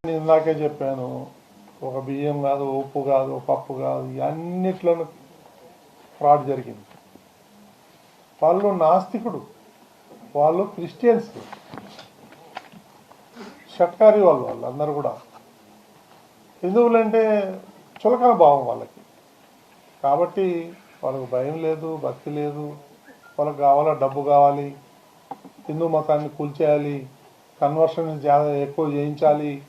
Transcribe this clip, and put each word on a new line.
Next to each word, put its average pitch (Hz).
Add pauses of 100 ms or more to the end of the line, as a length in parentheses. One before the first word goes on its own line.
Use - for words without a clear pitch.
నేను 165
ఇందాకే 156
చెప్పాను, 135 (560)
ఒక 135
బియ్యం 143
కాదు, 139
ఉప్పు 135
కాదు, 135
పప్పు 139
కాదు, 135
అన్నిట్లోనూ 170 (1120)
ఫ్రాడ్ 143
జరిగింది. 117 (1600)
వాళ్ళు 190
నాస్తికుడు, 185 (920)
వాళ్ళు 165
క్రిస్టియన్స్, - (2500)
షట్కారి 208
వాళ్ళు, 147
వాళ్ళందరూ 123
కూడా. - (1500)
హిందువులంటే 226 (760)
చులకన 247
భావం 143
వాళ్ళకి, 117 (1000)
కాబట్టి 170 (300)
వాళ్ళకు 131
భయం 139
లేదు, 160
భక్తి 139
లేదు. 147 (600)
వాళ్ళకి 147
కావాలా 143
డబ్బు 135
కావాలి, 143 (920)
హిందూ 160
మతాన్ని 151
కూల్చేయాలి, 147 (520)
కన్వర్షన్ 160
జా-, 147
ఎక్కువ 143
చేయించాలి 147